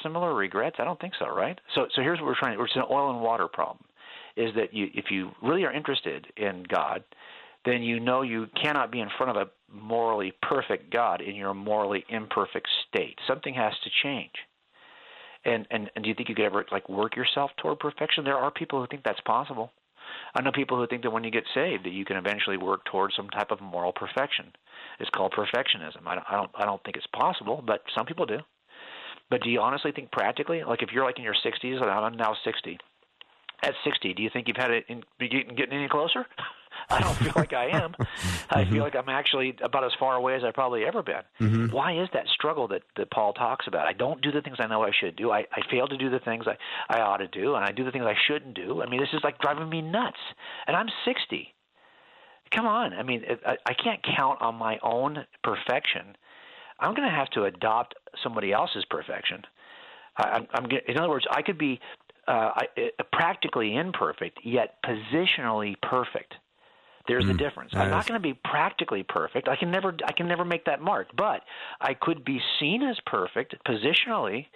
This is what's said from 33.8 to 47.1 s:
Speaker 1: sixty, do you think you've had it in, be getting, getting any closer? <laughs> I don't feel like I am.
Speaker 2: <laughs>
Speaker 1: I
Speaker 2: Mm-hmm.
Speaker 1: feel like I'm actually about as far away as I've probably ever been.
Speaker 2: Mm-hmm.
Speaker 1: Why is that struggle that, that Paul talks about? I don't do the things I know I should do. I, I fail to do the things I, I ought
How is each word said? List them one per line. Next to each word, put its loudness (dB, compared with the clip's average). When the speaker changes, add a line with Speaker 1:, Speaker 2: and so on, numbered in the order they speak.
Speaker 1:
sixty, 0
do -4
you 0
think -4
you've -2
had 2
it 2
in, -10
be -2
getting, -2
getting -2
any -4
closer? 0
<laughs> -12
I 4
don't 2
feel 2
like 2
I 0
am. 0
Speaker 2:
<laughs> -4
Speaker 1:
I 6
Speaker 2:
Mm-hmm. 4
Speaker 1:
feel 4
like -2
I'm 0
actually 2
about 2
as 2
far 4
away 2
as 0
I've 0
probably 2
ever 0
been. -4
Speaker 2:
Mm-hmm. 4
Speaker 1:
Why 2
is 0
that 0
struggle 0
that, -2
that -2
Paul 2
talks 0
about? 2
I 2
don't -2
do 0
the 0
things -10
I 0
know 2
I 2
should -2
do. 0
I, 4
I -2
fail 2
to -4
do 0
the 2
things -4
I, 0
I 4
ought 4